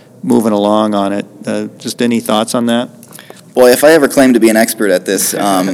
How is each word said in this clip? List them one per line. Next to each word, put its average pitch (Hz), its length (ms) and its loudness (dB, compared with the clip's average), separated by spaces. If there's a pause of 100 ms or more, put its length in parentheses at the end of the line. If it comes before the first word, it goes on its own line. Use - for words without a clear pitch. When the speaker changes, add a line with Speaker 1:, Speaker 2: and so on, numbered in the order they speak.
(240)
Speaker 1:
moving 117 300 0
along 104 420 0
on 98 160 -2
it. 101 140 -6 (200)
Uh, 107 220 -8 (100)
just - 240 -10
any 120 200 0
thoughts 113 340 -4
on 120 120 -2
that? 117 220 -4 (640)
Speaker 2:
Boy, 143 180 4
if - 120 2
I 151 80 6
ever 151 160 4
claim 135 260 2
to 117 60 4
be 110 100 4
an 110 60 0
expert 110 340 0
at 92 160 0
this, 95 280 -4
um, 98 360 -2
<laughs> 92 40 -6